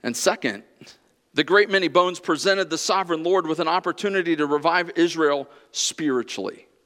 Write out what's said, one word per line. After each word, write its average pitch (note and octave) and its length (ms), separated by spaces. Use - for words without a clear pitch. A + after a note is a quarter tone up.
And A#2+ 120
second, C3+ 480
the C#3+ 100
great G3+ 260
many F#3+ 200
bones F3+ 320
presented F#3 480
the D#3+ 80
sovereign F3 460
Lord F3+ 220
with D#3 140
an D#3+ 80
opportunity F3+ 720
to D3 80
revive E3+ 500
Israel D#3 540
spiritually. - 920